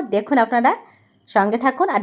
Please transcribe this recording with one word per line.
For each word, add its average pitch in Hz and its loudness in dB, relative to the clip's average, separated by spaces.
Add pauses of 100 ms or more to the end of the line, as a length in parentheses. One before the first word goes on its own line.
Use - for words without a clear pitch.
(140)
দেখুন, 214 0
আপনারা 240 2 (600)
সঙ্গে 208 0
থাকুন 262 0
আর - 0